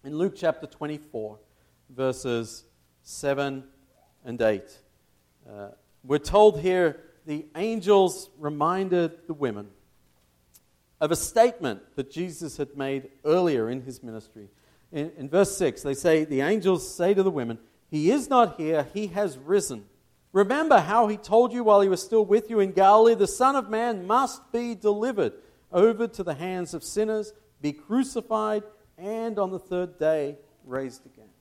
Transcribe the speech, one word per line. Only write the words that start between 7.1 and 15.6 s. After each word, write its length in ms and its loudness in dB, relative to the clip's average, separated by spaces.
the 200 -8
angels 720 2
reminded 880 -2
the 60 -8
women 340 -6
of 100 0
a 60 0
statement 640 0
that 140 -8
Jesus 460 -10
had 220 -10
made 320 -6
earlier 440 2
in 120 -6
his 200 -16
ministry. 460 -16
In, 240 -6
in 120 -12
verse 280 2
six, 260 -2